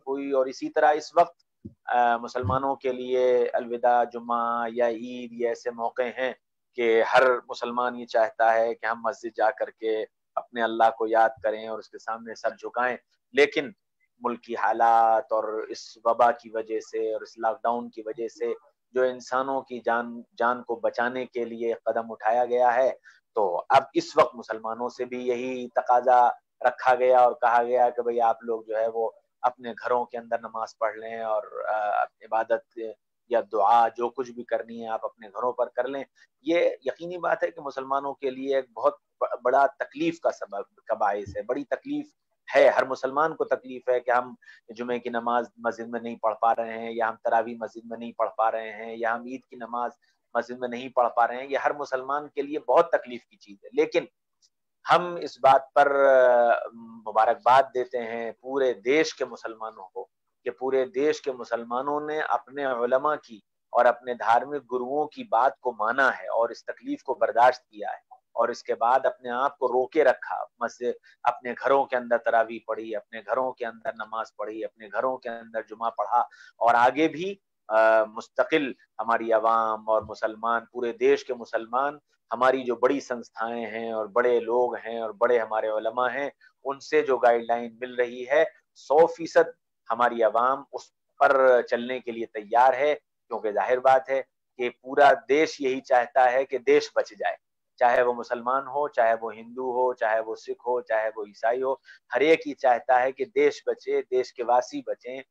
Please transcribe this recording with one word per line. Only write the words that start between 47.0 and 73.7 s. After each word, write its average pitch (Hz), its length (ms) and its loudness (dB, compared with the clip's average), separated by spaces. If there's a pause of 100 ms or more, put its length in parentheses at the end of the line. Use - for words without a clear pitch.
हम 113 80 -4
तरावी 117 460 -2
मस्जिद 110 240 -12
में 117 120 -12
नहीं 117 160 -12
पढ़ 113 140 -2
पा 110 220 -2
रहे 113 200 -6
हैं 113 280 -12
या 113 160 -2
हम 120 140 -6
ईद 131 220 -12
की 127 60 -20
नमाज 120 360 -6 (460)
मस्जिद 123 220 -4
में 127 100 -6
नहीं 123 200 -10
पढ़ 120 180 2
पा 120 180 2
रहे 120 160 -4
हैं। 139 60 -12
ये 135 100 -4
हर 147 200 -2
मुसलमान 139 580 -6
के 143 60 -4
लिए 147 180 -6
बहुत 156 360 4
तकलीफ 123 360 -8
की 107 60 -20
चीज 101 260 -20
है। - 120 -20
लेकिन 156 320 0 (800)
हम 175 300 2
इस 151 240 -10
बात 135 200 6 (140)
पर, 143 200 6
अ, 123 800 6
मुबारकबाद 113 1000 2
देते 123 240 -4
हैं 117 360 -6
पूरे 131 400 -2
देश 135 400 0
के 131 120 -6
मुसलमानों 110 680 -12
को 95 160 -12 (340)
कि 127 60 -6
पूरे 131 360 0
देश 147 340 0
के 139 120 -4
मुसलमानों 123 760 -6
ने 151 140 -4
अपने 135 440 -4
उलमा 131 500 0
की - 280 -14 (300)
और 120 120 4
अपने 123 300 0
धार्मिक 123 500 0
गुरुओं 127 420 -4
की 131 240 -14
बात 117 300 2
को 123 100 -4
माना 117 380 0
है 95 180 -6
और 113 240 0
इस - 160 -18
तकलीफ 131 340 -10
को 123 140 -6
बर्दाश्त 113 560 2
किया 101 200 -10
है - 100 -14 (340)
और 117 160 0
इसके 117 220 -8
बाद 117 320 2
अपने 127 240 -6
आप 131 300 -2
को 131 80 0
रोके 127 360 0
रखा। 107 440 0 (160)
मस्जिद, 117 320 -6 (300)
अपने 123 280 -2
घरों 131 320 2
के 127 100 -4
अंदर 120 220 0
तरावी 113 500 0
पढ़ी, 110 260 -8
अपने 107 280 -12
घरों 123 300 -2
के 120 140 -10
अंदर 113 300 -8